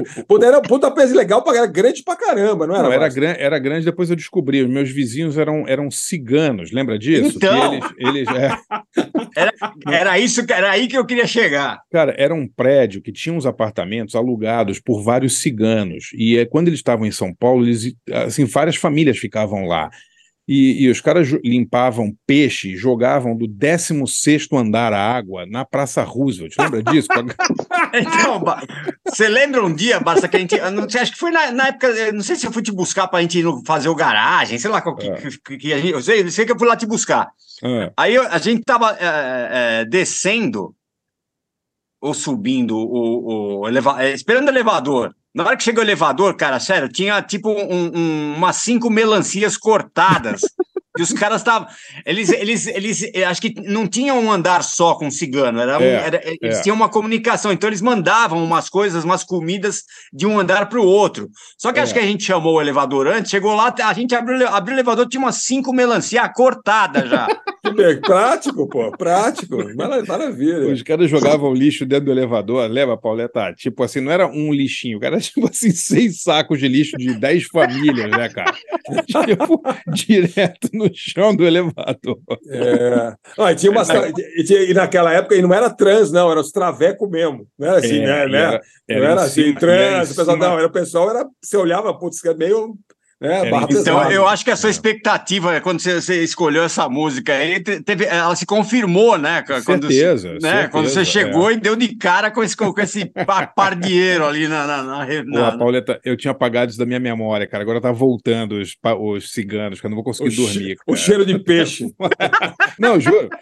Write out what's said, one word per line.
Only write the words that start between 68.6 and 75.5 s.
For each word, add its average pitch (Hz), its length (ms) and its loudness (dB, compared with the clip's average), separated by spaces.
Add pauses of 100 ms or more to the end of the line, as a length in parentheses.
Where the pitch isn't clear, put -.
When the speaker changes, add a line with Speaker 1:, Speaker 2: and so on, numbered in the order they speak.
Speaker 1:
pô, 113 300 -4
prático, 180 580 0 (220)
mara-, 240 260 -2
maravilha. 165 680 -2
Speaker 2:
Os 123 100 -2
caras 160 280 0
jogavam 143 420 2
lixo 143 320 2
dentro 139 220 0
do 135 40 2
elevador, 120 600 0
lembra, 123 260 0
Pauleta? 113 560 -4
Tipo 127 300 -6
assim, 123 180 -2
não 135 100 -4
era 180 160 2
um 151 240 -4
lixinho, 127 460 -2
o 101 40 -12
cara, 143 200 -2
<laughs> - 0 -
tipo - 260 -2
assim, 233 240 0